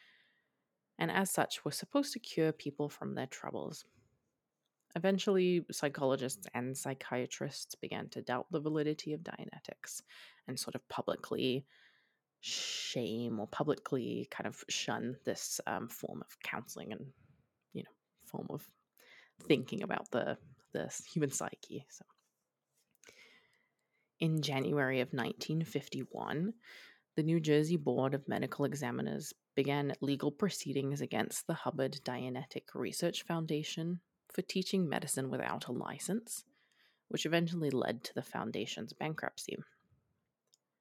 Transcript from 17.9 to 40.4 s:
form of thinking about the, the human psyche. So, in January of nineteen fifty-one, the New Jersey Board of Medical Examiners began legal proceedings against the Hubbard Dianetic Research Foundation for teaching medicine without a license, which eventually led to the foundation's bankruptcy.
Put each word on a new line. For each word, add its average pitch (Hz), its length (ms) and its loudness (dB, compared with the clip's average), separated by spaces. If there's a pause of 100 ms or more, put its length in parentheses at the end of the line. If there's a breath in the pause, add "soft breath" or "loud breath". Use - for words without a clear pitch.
form - 260 -10
of 147 200 -8 (720 loud breath)
thinking 127 420 4
about - 280 -4
the, - 260 0 (340)
the 143 180 -2 (160)
human 147 260 0
psyche. - 580 -6
So, - 160 -20 (2250 soft breath)
in 160 220 4
January 135 580 4
of 123 140 2
nineteen 151 500 0
fifty-one, - 880 -2 (600 loud breath)
the 156 80 4
New 160 160 6
Jersey 151 380 6
Board 135 360 4
of 139 140 -2
Medical 131 380 0
Examiners 143 680 -2 (220)
began 139 440 4
legal 139 320 2
proceedings 143 680 0
against - 440 -2
the - 80 0
Hubbard 135 520 0
Dianetic 127 680 -4
Research 135 500 -2
Foundation 165 760 0 (320)
for - 100 -2
teaching 185 460 2
medicine 135 420 0
without 127 380 -2
a 123 60 -2
license, - 720 -2 (640 soft breath)
which 147 160 0
eventually 165 440 4
led 127 360 2
to - 80 -8
the 123 80 0
foundation's 113 720 -4
bankruptcy. - 640 -4 (1200)